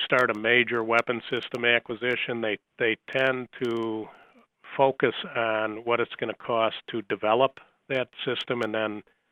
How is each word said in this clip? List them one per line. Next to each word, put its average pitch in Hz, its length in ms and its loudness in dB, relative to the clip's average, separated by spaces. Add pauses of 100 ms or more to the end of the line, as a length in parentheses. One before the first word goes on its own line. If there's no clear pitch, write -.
start 127 260 4
a 107 80 -4
major 117 460 2
weapon 117 360 2 (100)
system 120 340 -4
acquisition, 120 760 0
they, 107 180 -2 (200)
they 113 180 2 (140)
tend 131 380 0 (140)
to 113 440 -2 (680)
focus 131 380 2 (220)
on 110 480 0
what 117 140 2
it's 117 180 -2
gonna 110 180 -4
cost 110 420 0 (140)
to 113 120 -4
develop 110 560 2 (300)
that 131 200 -2 (160)
system 123 380 -2
and 107 120 -2
then 107 280 -2 (300)